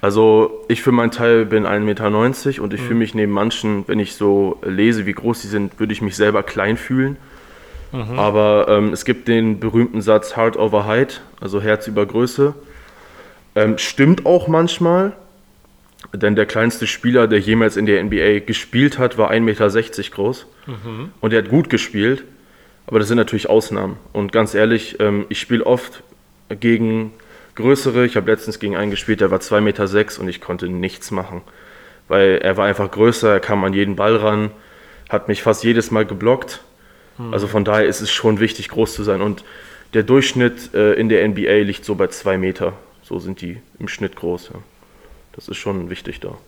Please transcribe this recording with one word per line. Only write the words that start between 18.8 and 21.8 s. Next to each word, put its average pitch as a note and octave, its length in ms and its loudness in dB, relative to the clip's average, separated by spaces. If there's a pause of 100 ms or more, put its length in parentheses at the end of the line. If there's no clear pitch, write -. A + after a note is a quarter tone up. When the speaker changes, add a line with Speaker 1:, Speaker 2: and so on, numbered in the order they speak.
Speaker 1:
hat, B2 200 0
war G#2+ 120 2
ein A2+ 140 2
Meter G#2+ 260 2
sechzig G#2+ 400 -2
groß. A2 360 -4 (200)
Speaker 2:
Mhm. A#2 440 -12 (100)
Speaker 1:
Und A2 120 0
er A2 100 2
hat - 60 -8
gut D3 220 2
gespielt, A#2 540 -2 (600)